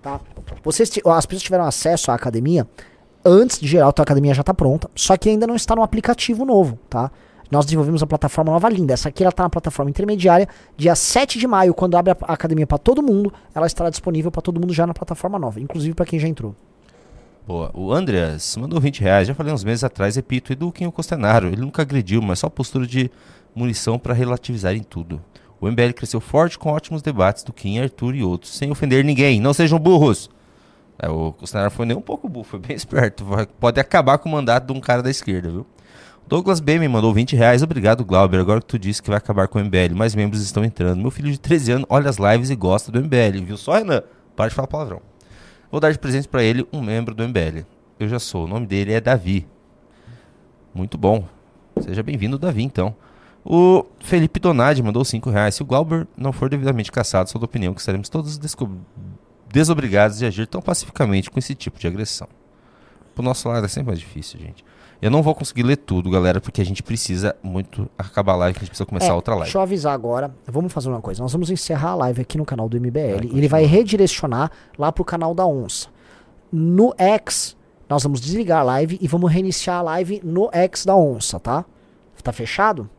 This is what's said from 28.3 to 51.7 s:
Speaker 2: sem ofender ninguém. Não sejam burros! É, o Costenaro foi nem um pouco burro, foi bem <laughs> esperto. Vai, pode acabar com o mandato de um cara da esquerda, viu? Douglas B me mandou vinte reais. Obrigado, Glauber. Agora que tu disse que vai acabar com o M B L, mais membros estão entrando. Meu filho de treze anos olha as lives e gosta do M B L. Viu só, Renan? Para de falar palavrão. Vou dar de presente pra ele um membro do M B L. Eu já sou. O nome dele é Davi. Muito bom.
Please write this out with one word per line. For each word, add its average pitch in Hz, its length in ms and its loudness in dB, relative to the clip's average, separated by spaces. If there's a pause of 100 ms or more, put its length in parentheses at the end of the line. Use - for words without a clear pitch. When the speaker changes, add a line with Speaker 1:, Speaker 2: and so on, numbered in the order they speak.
Speaker 2:
sem 143 160 -4
ofender 139 340 4
ninguém. 139 340 4
Não 135 140 4
sejam 165 240 4
burros! 156 500 6 (680)
É, 80 100 -6
o 80 260 -2
Costenaro 101 360 -4
foi 117 160 -6
nem 117 100 -2
um - 60 -10
pouco - 260 -10
burro, 123 180 -10
foi 101 140 -14
bem 123 140 -12
<laughs> - 20 -8
esperto. - 480 -2
Vai, 101 220 -2
pode 120 340 0
acabar 139 380 4
com - 100 -6
o 160 40 -4
mandato 127 340 0
de 131 100 -8
um 131 60 -10
cara 123 220 0
da 131 80 0
esquerda, 90 400 -4
viu? 95 160 -8 (580)
Douglas 180 360 0
B 156 180 2
me 160 80 2
mandou 113 260 2
vinte 120 220 2
reais. 120 260 6
Obrigado, 120 440 2
Glauber. 92 340 4
Agora 104 220 2
que - 40 -16
tu 117 140 -6
disse 98 240 -4
que - 60 -6
vai 101 80 0
acabar 101 320 0
com - 80 -4
o 104 40 0
M 101 80 -2
B 92 80 0
L, 90 160 2
mais 107 220 0
membros 104 260 0
estão 101 220 -2
entrando. 90 380 -2
Meu 127 100 -2
filho 143 180 -6
de 139 80 -4
treze 139 320 0
anos 127 200 0
olha 139 200 2
as 120 60 -2
lives 110 340 4
e 135 60 0
gosta 95 340 0
do 113 80 -2
M 147 120 -2
B 127 80 2
L. 98 240 2
Viu 95 160 -10
só, 147 160 -4
Renan? 185 280 2 (320)
Para 107 140 -2
de - 80 -6
falar 131 140 -4
palavrão. 123 320 -10 (680)
Vou 151 120 -2
dar 156 100 6
de 147 80 -4
presente 135 300 -2
pra 131 120 0
ele 117 300 2
um 151 100 -8
membro 113 320 -4
do 110 100 -6
M 123 100 -6
B 101 80 0
L. 80 240 -6 (340)
Eu 107 80 -2
já 120 120 -2
sou. 85 260 -6
O - 20 -8
nome 113 180 -6
dele 98 280 -2
é 113 80 0
Davi. 98 440 0 (1300)
Muito 92 240 -8
bom. 101 280 2 (560)